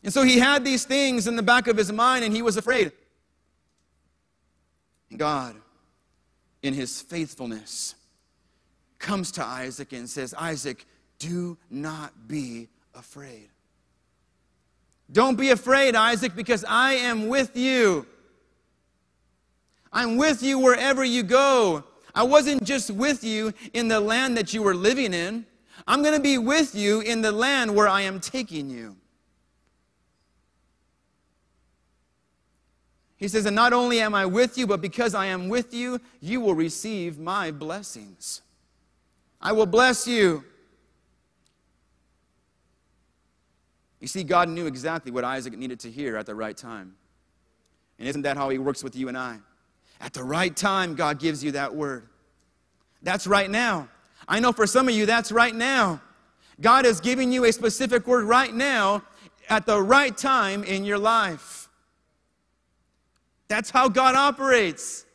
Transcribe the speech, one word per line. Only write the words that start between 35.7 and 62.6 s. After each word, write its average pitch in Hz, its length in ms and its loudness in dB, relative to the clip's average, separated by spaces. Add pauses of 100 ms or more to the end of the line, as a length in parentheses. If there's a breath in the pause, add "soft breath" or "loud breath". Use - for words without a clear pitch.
you, 247 260 -6 (200 soft breath)
you 226 220 -4
will 196 140 2
receive 170 600 -4
my 170 340 -6
blessings. 147 880 -12 (1000)
I 202 140 -4
will 220 120 4
bless 233 400 2
you." 190 380 0 (3500)
You 139 80 -16
see, 190 160 -8
God 175 260 2
knew 165 180 -6
exactly 143 440 -8
what 123 120 -4
Isaac 127 340 -8
needed 123 220 -12
to 117 100 -16
hear 120 280 -8
at 107 80 -8
the 107 100 -12
right 110 200 -10
time. 98 420 -18 (1000)
And 120 100 -10
isn't 143 160 -6
that 139 120 -2
how 139 140 -4
he 131 80 -2
works 135 260 -4
with 120 140 -12
you 131 100 -6
and 123 100 -10
I? 123 220 -10 (600 soft breath)
At - 100 -14
the 127 140 -12
right 165 280 -2
time, 190 420 -2
God 147 240 -2
gives 151 220 -4
you 143 120 -6
that 139 200 -6
word. 139 360 -8 (920)
That's 180 240 -4
right 196 240 2
now. 208 380 -2 (400 soft breath)
I 214 140 2
know 247 100 4
for 214 160 2
some 254 220 4
of 240 40 2
you, 214 120 2
that's 233 260 0
right 233 240 2
now. 226 460 0 (580 soft breath)
God 254 260 6
is 220 140 4
giving 247 320 0
you 254 140 2
a 226 80 6
specific 233 520 0
word 247 200 2
right 240 280 2
now 220 500 0 (460 loud breath)
at 214 160 0
the 208 160 2
right 254 360 4
time 208 480 0
in 190 180 -4
your 202 140 -2
life. 208 720 -2 (1800)